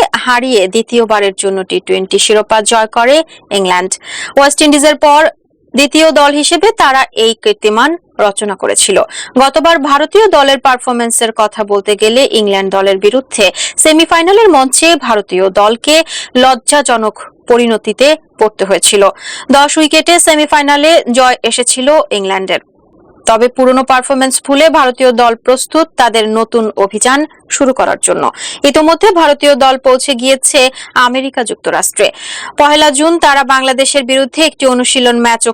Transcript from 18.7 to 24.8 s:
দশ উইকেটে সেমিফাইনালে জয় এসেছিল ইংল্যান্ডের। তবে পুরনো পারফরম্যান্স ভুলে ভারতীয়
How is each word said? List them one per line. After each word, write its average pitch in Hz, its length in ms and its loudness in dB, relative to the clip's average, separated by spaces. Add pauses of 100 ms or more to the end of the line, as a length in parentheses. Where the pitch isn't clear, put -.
দশ 285 200 2
উইকেটে 311 380 0 (120)
সেমিফাইনালে 302 680 0 (260)
জয় 254 180 2 (140)
এসেছিল 254 380 -2 (300)
ইংল্যান্ডের। 190 420 -4 (640)
তবে 226 200 2 (100)
পুরনো 262 340 2
পারফরম্যান্স 262 440 0 (120)
ভুলে 277 200 2 (120)
ভারতীয় 254 340 0